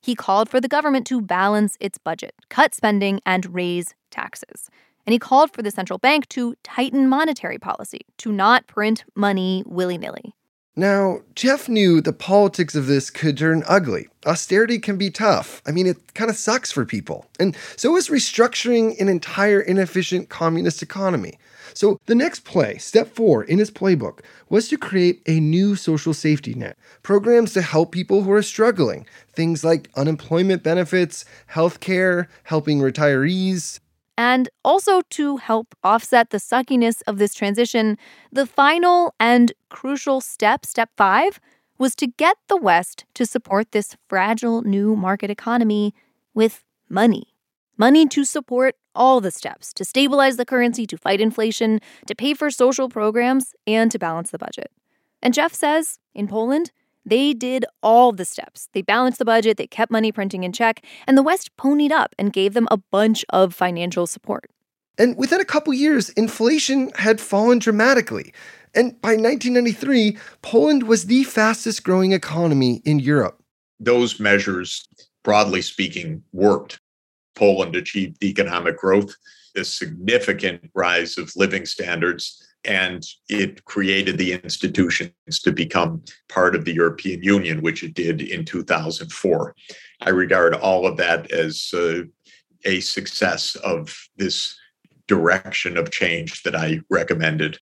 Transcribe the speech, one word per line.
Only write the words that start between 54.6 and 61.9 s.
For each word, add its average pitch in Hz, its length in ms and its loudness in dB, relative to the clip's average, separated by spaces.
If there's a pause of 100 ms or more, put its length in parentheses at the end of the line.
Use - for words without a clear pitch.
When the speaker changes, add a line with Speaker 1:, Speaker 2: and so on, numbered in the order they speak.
Speaker 1:
And 247 100 0
Jeff 302 220 0
says, 311 440 -2 (160)
in 202 140 -6
Poland, 247 420 -2 (340)
they 269 280 2
did 247 320 -4 (180)
all 233 300 6
the 185 140 -6
steps. - 480 -14
They 190 80 -4
balanced 247 360 0
the 254 60 -2
budget, 220 320 2
they - 100 -6
kept - 240 -4
money 220 220 0
printing 196 320 -6
in 180 80 -6
check, 226 320 -2 (220)
and 269 120 6
the 277 40 6
West 330 340 0
ponied 294 340 2